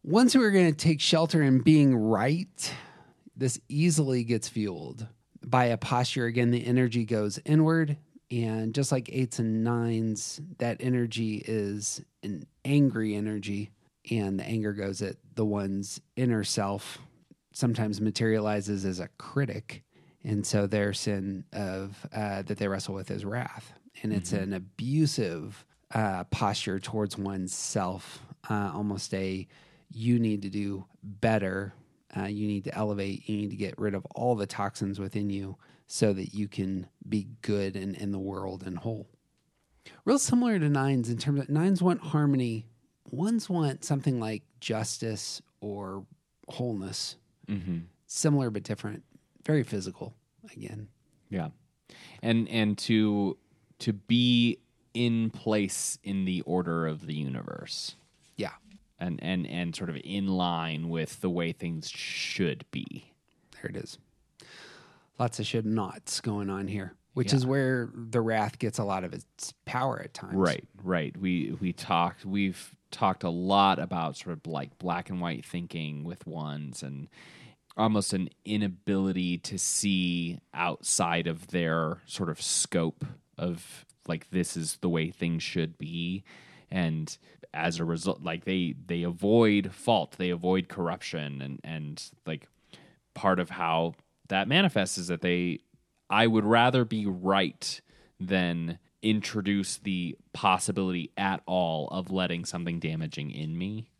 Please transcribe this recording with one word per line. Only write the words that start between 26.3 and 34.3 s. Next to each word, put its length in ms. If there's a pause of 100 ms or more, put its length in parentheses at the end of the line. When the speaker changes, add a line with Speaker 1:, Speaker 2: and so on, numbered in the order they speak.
Speaker 1:
towards 360
oneself, 1000 (300)
uh, 240
almost 400
a, 340 (420)
"You 300
need 220
to 80
do 360 (160)
better. 720 (420)
Uh, 100
you 220
need 180
to 100
elevate. 540
You 80
need 140
to 40
get 240
rid 160
of 100 (100)
all 200